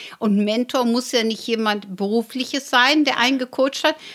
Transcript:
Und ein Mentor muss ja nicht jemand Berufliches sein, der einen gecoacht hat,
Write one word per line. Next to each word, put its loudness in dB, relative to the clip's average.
Und 2
ein 2
Mentor 0
muss 0
ja 2
nicht -4
jemand -2
Berufliches -4
sein, 4
der 0
einen 2
gecoacht -2
hat, 4